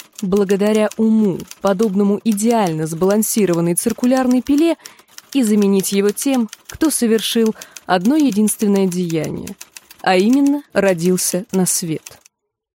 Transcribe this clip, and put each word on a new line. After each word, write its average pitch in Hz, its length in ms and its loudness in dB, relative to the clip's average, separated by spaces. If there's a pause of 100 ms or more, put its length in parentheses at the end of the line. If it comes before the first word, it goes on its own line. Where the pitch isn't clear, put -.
(220)
благодаря 202 760 0
уму, 220 440 2 (220)
подобному 202 600 0
идеально 208 640 0
сбалансированной 175 880 0
циркулярной 247 680 0
пиле, 302 360 2 (560)
и 277 100 2
заменить 202 480 2
его 196 200 0
тем, 247 380 -2 (200)
кто - 220 -2
совершил 220 680 0 (300)
одно 190 280 0
единственное 208 720 0
деяние, 175 720 -6 (440)
а 190 160 0
именно 277 460 2 (100)
родился 180 760 0
на 185 160 0
свет. - 540 -6 (580)